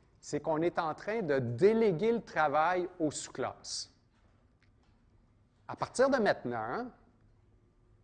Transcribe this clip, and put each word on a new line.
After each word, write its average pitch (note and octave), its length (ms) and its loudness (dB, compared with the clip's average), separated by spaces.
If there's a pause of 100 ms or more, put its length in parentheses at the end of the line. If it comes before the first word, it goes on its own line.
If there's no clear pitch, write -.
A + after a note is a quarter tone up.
(200)
c'est - 200 -6
qu'on D#3 220 -2
est E3+ 180 0
en D#3 160 -2
train A3 260 -4
de C#3+ 160 2
déléguer F#3+ 760 2
le A#3 100 0
travail D#3+ 680 0 (100)
aux D#3 120 0
sous-classes. - 840 -8 (1700)
À B2+ 80 -12
partir B3+ 340 2
de C4+ 80 2
maintenant, D3 720 -2 (1120)